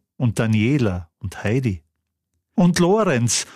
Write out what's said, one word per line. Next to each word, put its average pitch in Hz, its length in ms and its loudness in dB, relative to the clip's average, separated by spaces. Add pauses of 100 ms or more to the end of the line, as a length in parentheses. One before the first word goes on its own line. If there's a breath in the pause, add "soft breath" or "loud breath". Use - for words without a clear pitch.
(180)
und 123 220 -2
Daniela 110 680 0 (100)
und - 240 -12
Heidi. 107 400 -2 (720)
Und 175 240 2
Lorenz 175 680 2 (100)